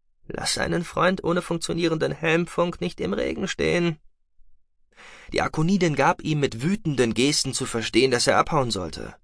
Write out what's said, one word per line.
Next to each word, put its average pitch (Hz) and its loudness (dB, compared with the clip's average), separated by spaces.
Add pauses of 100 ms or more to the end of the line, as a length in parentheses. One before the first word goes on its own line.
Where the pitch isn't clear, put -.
(280)
„Lass - -4
einen 165 -2
Freund 185 0
ohne 175 0
funktionierenden 165 -2
Helmfunk 170 0
nicht 175 -6
im 185 -2
Regen - -4
stehen.“ 170 0 (1300)
Die - 0
Akonidin 170 2
gab 143 2
ihm 151 0
mit 117 0
wütenden 139 2
Gesten 135 2
zu 123 -4
verstehen, 117 2
dass 120 2
er - 4
abhauen 131 2
sollte. 82 -6